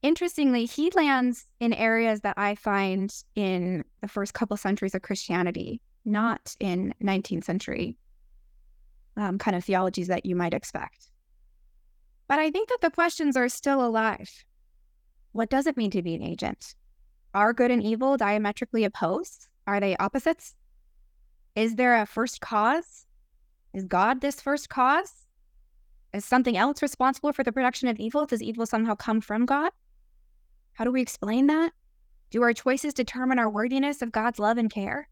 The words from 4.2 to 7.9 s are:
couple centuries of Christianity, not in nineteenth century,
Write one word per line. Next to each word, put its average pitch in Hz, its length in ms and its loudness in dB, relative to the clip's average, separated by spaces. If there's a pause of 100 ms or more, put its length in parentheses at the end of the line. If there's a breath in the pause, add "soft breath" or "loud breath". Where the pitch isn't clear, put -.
couple 208 220 -2
centuries 202 380 -2
of 190 80 -4
Christianity, 180 800 -4 (240)
not 214 560 -2
in 190 400 -2
nineteenth 190 440 -2
century, - 520 -6 (1200)